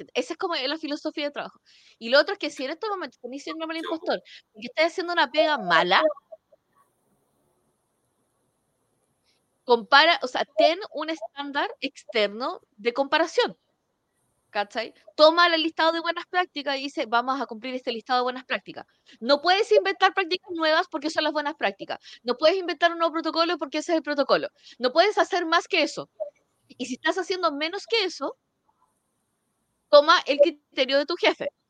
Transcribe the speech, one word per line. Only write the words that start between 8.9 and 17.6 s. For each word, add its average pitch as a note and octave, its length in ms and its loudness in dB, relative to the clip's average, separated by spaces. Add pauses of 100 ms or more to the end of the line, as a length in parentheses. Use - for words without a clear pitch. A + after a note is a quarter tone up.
compara, C#4 600 4
o C4 40 -4
sea, - 180 -4 (120)
ten D#4 220 4 (140)
un D#4 160 -6
estándar C#4+ 600 -6 (120)
externo A#3 800 -4 (160)
de A#3 160 -4
comparación. D4+ 640 0 (960)
¿Cachai? G#3 420 -6 (220)
Toma D#4+ 320 8
el E4 160 2
listado D#4+ 280 0
de E4 100 -2
buenas E4+ 260 -6
prácticas C#4+ 500 -4
y C4+ 60 -8
dice, C#4+ 240 -6
"Vamos B3 340 0
a B3 40 -6
cumplir B3 300 -10